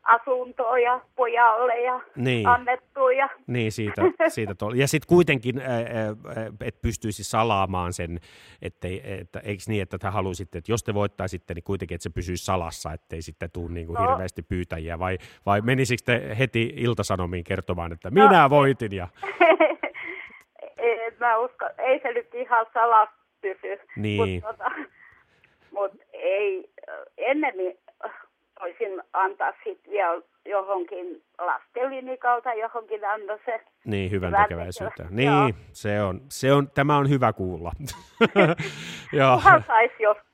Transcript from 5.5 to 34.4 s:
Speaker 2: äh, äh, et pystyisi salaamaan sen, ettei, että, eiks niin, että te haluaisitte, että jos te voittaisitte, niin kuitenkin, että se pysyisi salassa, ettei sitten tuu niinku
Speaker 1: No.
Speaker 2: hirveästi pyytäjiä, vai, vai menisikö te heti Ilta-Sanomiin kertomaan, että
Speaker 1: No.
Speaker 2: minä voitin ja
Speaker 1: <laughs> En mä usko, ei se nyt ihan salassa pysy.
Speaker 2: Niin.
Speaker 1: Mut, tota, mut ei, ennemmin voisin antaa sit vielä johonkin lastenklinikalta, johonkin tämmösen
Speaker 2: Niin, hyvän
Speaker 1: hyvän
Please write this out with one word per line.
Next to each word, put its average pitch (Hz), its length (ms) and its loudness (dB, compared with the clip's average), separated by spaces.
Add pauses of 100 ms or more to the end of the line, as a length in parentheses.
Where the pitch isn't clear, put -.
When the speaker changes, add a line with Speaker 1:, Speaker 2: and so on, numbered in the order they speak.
Speaker 2:
äh, 131 60 -10 (120)
äh, 117 60 -2 (760)
et 123 220 -10
pystyisi 104 420 -4
salaamaan 95 680 0
sen, 85 280 -8 (420)
ettei, 92 380 -10 (200)
että, - 240 -14
eiks 101 240 -8
niin, 107 140 -2
että 90 160 -8
te 101 100 -6
haluaisitte, 92 500 -4
että 82 140 -6
jos 117 120 -2
te 110 100 -4
voittaisitte, 95 600 -4
niin 85 100 -10
kuitenkin, 92 300 -6
että 85 80 -10
se 90 80 -8
pysyisi 87 340 -6
salassa, 82 480 -4
ettei 82 300 -12
sitten 87 280 -12
tuu 87 180 -10
niinku 82 240 -8
Speaker 1:
No. - 160 -4
Speaker 2:
hirveästi 95 340 -4
pyytäjiä, 82 560 -6
vai, 92 200 -2 (280)
vai 101 140 4
menisikö 123 460 0
te 120 320 0
heti 117 380 0
Ilta-Sanomiin 92 680 -2
kertomaan, 90 480 -4
että 85 180 -12
Speaker 1:
No. 151 180 8
Speaker 2:
minä 151 220 8
voitin 139 420 2
ja 90 200 -6
Speaker 1:
<laughs> - 40 -20 (1600)
En 226 420 -2
mä 233 180 2
usko, 247 280 -4 (120)
ei 262 240 0
se 247 100 -4
nyt 233 220 -6
ihan 240 400 0
salassa 226 400 4 (260)
pysy. 190 400 -8 (160)
Speaker 2:
Niin. 104 500 0
Speaker 1:
Mut, 113 100 -10
tota, 98 140 -4 (1000)
mut 196 220 -4 (200)
ei, 190 580 -2 (480)
ennemmin 214 600 -2 (840)
voisin 190 420 -8 (100)
antaa 190 400 -2 (120)
sit 196 140 -10 (120)
vielä 175 320 -2 (220)
johonkin 190 760 -6 (160)
lastenklinikalta, 247 1160 -4
johonkin 220 460 -8
tämmösen 214 600 -6 (240)
Speaker 2:
Niin, 98 260 -4
hyvän 92 200 -2
Speaker 1:
hyvän 95 140 4